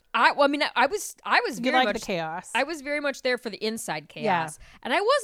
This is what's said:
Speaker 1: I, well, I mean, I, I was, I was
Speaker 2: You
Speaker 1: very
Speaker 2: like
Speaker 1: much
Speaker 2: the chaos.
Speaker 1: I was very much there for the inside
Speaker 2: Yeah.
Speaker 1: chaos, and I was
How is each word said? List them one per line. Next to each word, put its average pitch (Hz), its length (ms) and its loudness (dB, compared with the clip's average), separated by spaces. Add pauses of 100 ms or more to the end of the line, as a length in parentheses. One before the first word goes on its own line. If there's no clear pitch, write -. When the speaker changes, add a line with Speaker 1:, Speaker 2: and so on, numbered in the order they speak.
(140)
Speaker 1:
I, 254 180 6
well, 285 120 4
I - 40 10
mean, 285 140 -2
I, - 120 0
I 254 120 4
was, - 280 -6 (100)
I 247 200 2
was 247 140 -4
Speaker 2:
You 233 60 -4
Speaker 1:
very 269 200 2
Speaker 2:
like - 40 2
Speaker 1:
much 202 120 -2
Speaker 2:
the - 60 -10
chaos. 165 480 -6
Speaker 1:
I 233 80 2
was 302 180 -6
very 285 200 -4
much 285 220 -4
there 254 140 0
for - 140 -10
the 185 120 -10
inside 196 540 -6
Speaker 2:
Yeah. 156 60 -10 (220)
Speaker 1:
chaos, 156 140 -10 (240)
and 226 120 -4
I 339 60 2
was 480 220 2